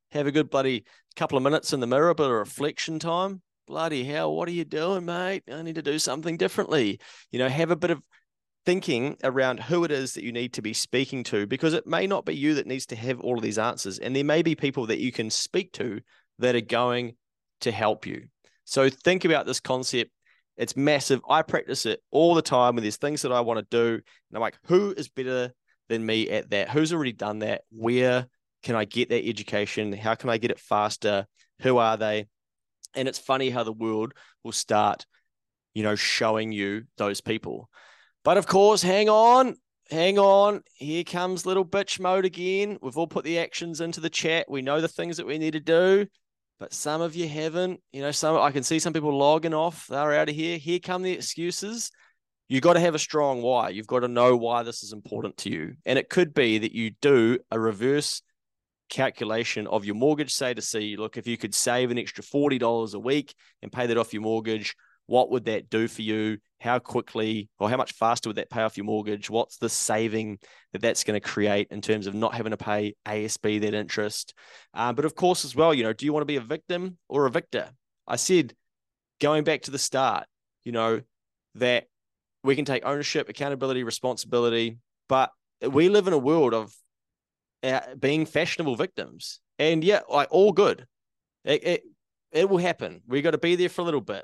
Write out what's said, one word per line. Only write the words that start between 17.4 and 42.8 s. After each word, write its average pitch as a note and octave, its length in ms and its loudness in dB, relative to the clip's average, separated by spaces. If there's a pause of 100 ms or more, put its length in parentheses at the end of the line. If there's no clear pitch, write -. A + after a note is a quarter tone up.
to B2 100 0
help G#2+ 340 0
you. - 220 -10 (380)
So C3+ 240 2
think F3+ 360 2
about D#3 200 2
this B2+ 140 -4
concept. B2+ 520 -2 (460)
It's A#2 180 -4
massive. C#3 520 2
I D#3 140 4
practice - 440 -4
it A2 160 -2 (100)
all E3 240 6
the D#3+ 60 4
time B2 340 4
when A#2 80 -2
there's G#2 140 -4
things D3 240 -4
that C3 100 -2
I B2 80 2
want A#2 200 0
to G#2 120 -6
do, A#2 220 2
and - 420 -12
I'm A2 60 -6
like, - 240 -4
"Who G3 260 4
is C#3+ 160 -8
better B2+ 460 -4 (340)
than A2+ 180 -2
me A2 240 0
at G#2 200 -4
that? G2+ 200 0
Who's D#3 220 0
already C#3+ 220 -2
done G#2 260 -6
that? G#2+ 220 -4 (100)
Where B2 560 0 (340)
can A#2 140 -4
I A2 80 0
get A2+ 260 -2
that A#2 180 0
education? G#2 680 -4
How A2 220 -2
can B2+ 140 -4
I A2+ 80 2
get A2+ 140 -2
it - 80 -8
faster? G#2 680 0 (340)
Who B2+ 160 4
are A2+ 180 4
they?" G#2+ 320 -2 (680)
And C3 140 -4
it's B2+ 120 -6
funny C3 300 -2
how B2 140 -2
the A2 80 -4
world A2 420 -4 (300)
will A2+ 80 -10
start, G#2 540 0 (680)
you A2 80 -4
know, G#2+ 140 0
showing A2 560 0
you G#2 320 -4 (140)
those G2+ 240 -2
people. A2 480 -6 (560)
But F3 120 6
of G3 100 2
course, G3+ 340 6
hang F#3+ 260 4
on, A#3 480 8 (340)
hang F3+ 300 2
on. G3+ 420 6 (120)
Here D#3+ 320 -4
comes F3+ 400 -4
little F#3 200 2
bitch G3 360 -2
mode F#3 240 2
again. F#3+ 560 -2